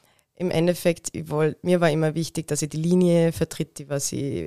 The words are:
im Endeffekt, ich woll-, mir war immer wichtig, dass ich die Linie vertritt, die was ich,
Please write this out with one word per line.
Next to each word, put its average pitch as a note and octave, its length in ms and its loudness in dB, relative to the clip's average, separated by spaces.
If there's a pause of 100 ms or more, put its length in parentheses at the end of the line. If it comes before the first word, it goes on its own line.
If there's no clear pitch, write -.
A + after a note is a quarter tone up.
(360)
im F3+ 160 -4
Endeffekt, E3+ 640 0
ich D#3+ 160 -10
woll-, D#3 320 0
mir F3+ 200 2
war E3+ 80 4
immer D#3 260 0
wichtig, D#3+ 320 -4
dass D3 140 -2
ich D3+ 80 -4
die D3+ 80 -6
Linie E3+ 540 4
vertritt, - 480 -6
die C#3 100 -16
was C#3+ 220 -4
ich, B2+ 340 -4